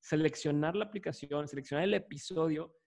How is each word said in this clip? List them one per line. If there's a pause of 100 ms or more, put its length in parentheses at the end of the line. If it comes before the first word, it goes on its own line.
seleccionar
la
aplicación,
seleccionar
el
episodio, (120)